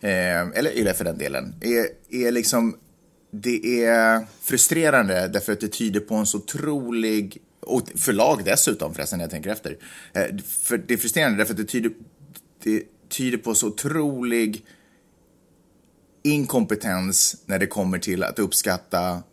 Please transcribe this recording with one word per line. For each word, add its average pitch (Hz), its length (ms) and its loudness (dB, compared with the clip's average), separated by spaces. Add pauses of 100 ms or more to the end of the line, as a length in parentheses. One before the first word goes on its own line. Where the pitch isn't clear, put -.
Eh, 90 440 0 (100)
eller 139 200 0
YLE 101 160 2
för - 120 -4
den 85 120 -2
delen. 69 440 -6
Är, 117 240 0 (400)
är 120 60 2
liksom, 117 440 0 (560)
det 120 540 0
är 113 400 4 (160)
frustrerande 123 880 4
därför 101 260 0
att 101 80 -4
det 110 60 -2
tyder 107 320 0
på 107 160 -4
en 107 100 2
så 104 120 0
otrolig, 113 1000 -2 (240)
och 123 220 0 (120)
förlag 120 500 4
dessutom 82 480 2
förresten 78 240 -6
när 85 60 -2
jag 82 80 -6
tänker 85 180 -8
efter. - 280 -8 (360)
Eh, 98 100 0 (220)
för - 320 -2
det 101 160 -2
är 113 40 0
frustrerande 120 400 2
därför 107 160 2
att 95 40 -6
det 107 80 -4
tyder, 113 260 0 (720)
det 107 200 0 (260)
tyder 127 280 -2
på 113 180 -2
så 113 120 2
otrolig 123 1000 -2 (1600)
inkompetens 107 1120 0 (100)
när 98 140 0
det 98 80 2
kommer 92 320 -2
till 92 240 -2
att - 160 -4
uppskatta 90 920 0